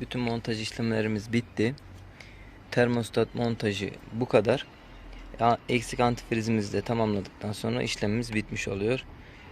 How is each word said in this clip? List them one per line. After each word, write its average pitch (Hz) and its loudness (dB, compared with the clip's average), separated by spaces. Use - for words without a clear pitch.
Bütün 127 -4
montaj 117 -2
işlemlerimiz 110 0
bitti. 117 2
Termostat 120 2
montajı 110 0
bu 117 -2
kadar. 110 4
Ya, 117 6
eksik 123 0
antifrizimizi 113 2
de 101 0
tamamladıktan 107 -2
sonra 113 -2
işlemimiz 113 -2
bitmiş 107 -2
oluyor. 104 0